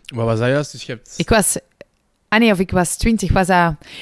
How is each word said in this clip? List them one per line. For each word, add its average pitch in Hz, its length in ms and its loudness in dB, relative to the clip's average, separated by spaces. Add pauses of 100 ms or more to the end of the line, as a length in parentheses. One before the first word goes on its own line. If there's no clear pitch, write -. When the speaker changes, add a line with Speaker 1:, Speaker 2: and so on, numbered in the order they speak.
(140)
Speaker 1:
wat 117 120 -4
was 113 120 0
dat 120 100 0
juist? 139 240 -2
Dus 127 100 -18
je - 100 -14
hebt - 240 -18
Speaker 2:
Ik - 120 -4
was, 220 300 2 (720)
ah 214 100 2
nee, 226 140 4
of 185 60 2
ik 185 120 -2
was 180 260 0
twintig, 220 360 0
was 190 140 2
dat 175 280 2 (280)